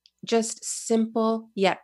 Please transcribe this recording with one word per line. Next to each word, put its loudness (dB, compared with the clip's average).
just -2
simple -2
yet 2